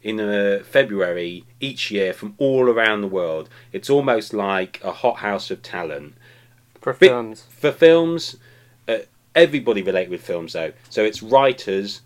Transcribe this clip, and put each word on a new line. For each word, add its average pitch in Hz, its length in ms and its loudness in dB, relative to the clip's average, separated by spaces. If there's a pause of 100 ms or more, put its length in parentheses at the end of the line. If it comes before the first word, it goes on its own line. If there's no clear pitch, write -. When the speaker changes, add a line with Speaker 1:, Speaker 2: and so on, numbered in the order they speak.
Speaker 1:
in, 107 160 -6
uh, 101 440 0
February 90 840 -2 (140)
each 135 300 -8
year 98 240 -2
from 104 240 -14
all 131 320 2
around 110 320 2
the 101 60 -4
world. 82 420 -4 (240)
It's 98 160 -6
almost 135 440 0
like 98 500 -4
a 92 80 -6
hothouse 104 580 -4
of 92 140 -10
talent. 73 500 -10 (680)
Speaker 2:
For 131 120 -4
Speaker 1:
Bit 180 160 6
Speaker 2:
films. 113 400 -4
Speaker 1:
for - 220 -2
films, 165 640 4 (1000)
everybody 123 480 2
related 92 260 -2
with 87 140 -8
films, 85 300 -8
though. 80 200 -6 (160)
So 110 160 0
it's 107 160 -4
writers, 110 840 2